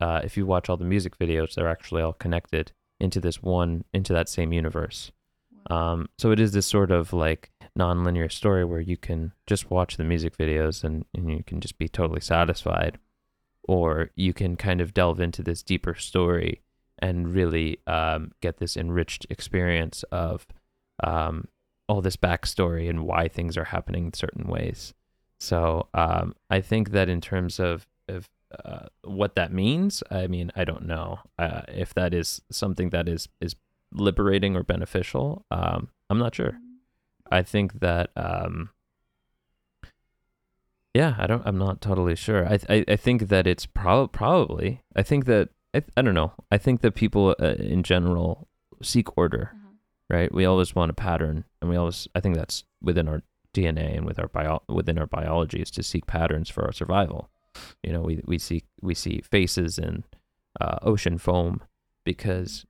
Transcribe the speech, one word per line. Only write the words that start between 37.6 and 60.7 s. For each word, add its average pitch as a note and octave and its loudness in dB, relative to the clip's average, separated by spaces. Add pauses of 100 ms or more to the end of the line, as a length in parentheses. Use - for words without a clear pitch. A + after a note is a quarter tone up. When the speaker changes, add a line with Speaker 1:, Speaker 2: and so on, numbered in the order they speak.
Speaker 1:
that, F2 2
um, E2+ -4 (2250)
yeah, C#3+ 4
I F#2+ 0
don't, A#2 0
I'm G2 0
not F#2+ 0
totally F#2 2
sure. F#2+ 0
I, G#2 4 (100)
I, G#2+ 4
I G#2 4
think A2+ 2
that F#2+ 6
it's F2 2
prob-, G2+ 2
probably, B2+ 0 (120)
I G2 2
think C#3 2
that, G#2+ 6 (240)
I, D3+ 2 (140)
I B2+ 6
don't A2 4
know. D#2+ 2 (180)
I G2+ 6
think B2 2
that A2 6
people, G2+ 4
uh, D#2 4
in A#1+ 0
general F2 2 (340)
seek - 0
order, - 2
Speaker 2:
Uh-huh. - -20 (400)
Speaker 1:
right? F2 2
We F#2 4
always F#2 4
want E2+ 2
a D#2+ -6
pattern, D#2+ 0 (160)
and E2+ -2
we F2 2
always, F2 -2
I F2+ 0
think F#2 2
that's - -6 (160)
within E2+ 2
our D#2 -2 (300)
D F#2 2
N D#2+ 0
A D#2 -2
and D2+ -2
with D#2+ -6
our D#2+ -4
bio-, D#2 -2
within E2 0
our D2+ 0
biology D#2+ -2
is E2 -6
to - -6
seek - -4
patterns D#2+ 0
for - -4
our - -2
survival. F2+ -2 (520)
You E2 -4
know, E2+ -2
we, D#2+ -2
we E2+ -2
see, - -4 (160)
we F2+ -4
see - -4
faces F2+ 2
in, E2 -6 (560)
uh, - 0